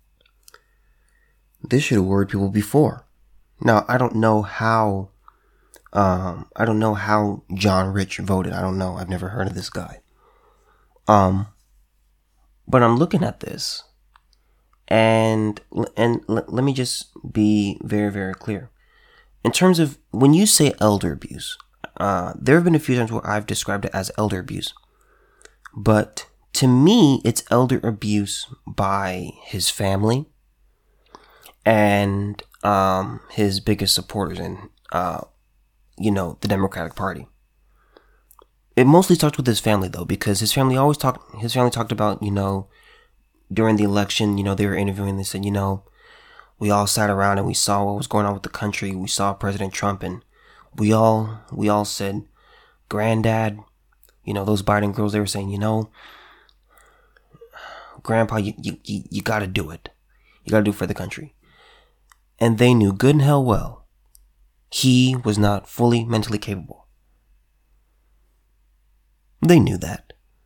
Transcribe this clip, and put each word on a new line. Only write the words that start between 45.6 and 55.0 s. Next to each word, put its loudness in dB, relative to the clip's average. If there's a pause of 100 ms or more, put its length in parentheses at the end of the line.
"We -2
all 2
sat 0
around 2
and -2
we -4
saw 0
what -4
was -8
going 0
on -2
with -10
the -12
country. -6
We -8
saw -2
President -4
Trump, -4
and -10 (500)
we 2
all, 2 (100)
we -2
all 2
said, -6 (640)
'Granddad,'" 0 (640)
you -8
know, -4
those 0
Biden 0
girls, -2